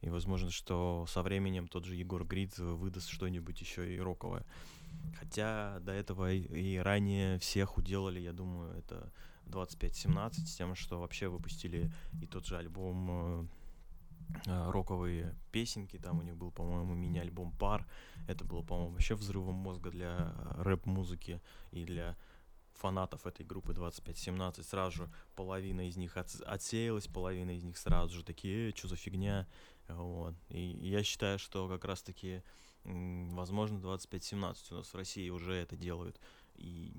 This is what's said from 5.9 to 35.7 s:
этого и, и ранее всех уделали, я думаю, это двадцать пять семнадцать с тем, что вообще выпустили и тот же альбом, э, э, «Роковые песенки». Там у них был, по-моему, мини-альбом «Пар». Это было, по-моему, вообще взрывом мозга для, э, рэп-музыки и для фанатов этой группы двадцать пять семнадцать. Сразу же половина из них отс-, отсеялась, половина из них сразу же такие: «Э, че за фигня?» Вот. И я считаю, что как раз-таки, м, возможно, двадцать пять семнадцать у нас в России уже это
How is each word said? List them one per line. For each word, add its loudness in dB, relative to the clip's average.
этого 2
и, 6
и 2
ранее 6
всех 4
уделали, 4
я -4
думаю, -4
это -8
двадцать -4
пять 4
семнадцать 4
с -6
тем, 0
что -2
вообще -2
выпустили 0
и -4
тот -4
же 0
альбом, -2
э, 0
э, 2
«Роковые 2
песенки». -2
Там 0
у -4
них -4
был, -4
по-моему, 2
мини-альбом 0
«Пар». 4
Это -2
было, 0
по-моему, 0
вообще 6
взрывом 0
мозга -2
для, 0
э, -4
рэп-музыки 2
и -4
для -2
фанатов 0
этой -6
группы -2
двадцать -2
пять -6
семнадцать. -2
Сразу 2
же -4
половина -2
из -4
них -2
отс-, -4
отсеялась, 0
половина 0
из -4
них -6
сразу 6
же -6
такие: -2
«Э, -4
че -6
за 0
фигня?» 0
Вот. -4
И -6
я 0
считаю, 2
что -2
как -2
раз-таки, -4
м, -2
возможно, 0
двадцать -4
пять -6
семнадцать -4
у -8
нас -8
в -8
России -4
уже -2
это -2